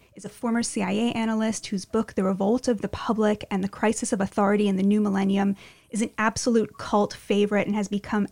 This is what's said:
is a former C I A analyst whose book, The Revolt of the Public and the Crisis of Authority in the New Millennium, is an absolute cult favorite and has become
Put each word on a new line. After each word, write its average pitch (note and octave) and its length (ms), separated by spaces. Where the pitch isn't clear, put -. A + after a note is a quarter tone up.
is G3+ 100
a G3 40
former A3+ 340
C - 180
I F#3 80
A A3 220
analyst A3+ 560
whose F#3+ 180
book, A3 300
The G3 80
Revolt G3 440
of A3+ 140
the G3+ 60
Public G#3+ 640
and F#3+ 120
the G3 60
Crisis - 420
of G#3 80
Authority G3+ 480
in G3 80
the F#3 60
New G3+ 180
Millennium, G3 560
is G#3 100
an A#3 160
absolute A3 600
cult G3+ 340
favorite G3+ 540
and G3+ 80
has G#3 140
become G3+ 420